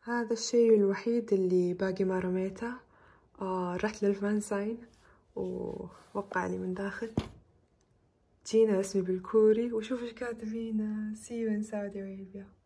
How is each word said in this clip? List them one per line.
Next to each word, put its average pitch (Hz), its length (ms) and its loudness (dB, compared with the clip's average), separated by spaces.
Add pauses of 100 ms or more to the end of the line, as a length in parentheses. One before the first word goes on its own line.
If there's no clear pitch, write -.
هذا 233 300 -2
الشيء 226 420 6
الوحيد 214 580 2
اللي 185 400 4
باقي 190 300 -2
ما 185 160 0
رميته. 185 540 -4 (680)
آه، 185 420 -2
رحت 214 200 -2
للفان 202 380 2
ساين 208 360 -4 (580)
ووقع - 1120 -6
لي 185 100 -4
من 185 160 -4
داخل. 196 380 -6 (1400)
جينا 220 320 6
اسمي 196 220 0
بالكوري، 214 720 4
وشوف 233 300 -4
ايش 233 100 -10
كاتب 233 340 -8
هنا، 214 680 -4
"See - 140 -18
you 233 200 -2
in 208 220 -2
Saudi 202 260 -6
Arabia". 196 480 -12 (200)